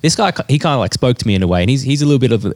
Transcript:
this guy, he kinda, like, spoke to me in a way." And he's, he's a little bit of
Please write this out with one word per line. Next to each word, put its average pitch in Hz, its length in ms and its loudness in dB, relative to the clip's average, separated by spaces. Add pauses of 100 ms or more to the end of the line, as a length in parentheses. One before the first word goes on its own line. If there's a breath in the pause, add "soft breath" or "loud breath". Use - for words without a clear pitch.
this 160 160 0
guy, 214 160 0 (160)
he 143 100 2
kinda, 143 200 0
like, 95 160 -2
spoke 123 240 0
to - 80 -8
me 104 80 2
in 95 80 0
a 90 40 2
way." 87 140 2
And 92 80 0
he's, 131 140 0
he's 139 180 -2
a 147 60 0
little 143 120 4
bit 120 140 2
of 101 240 0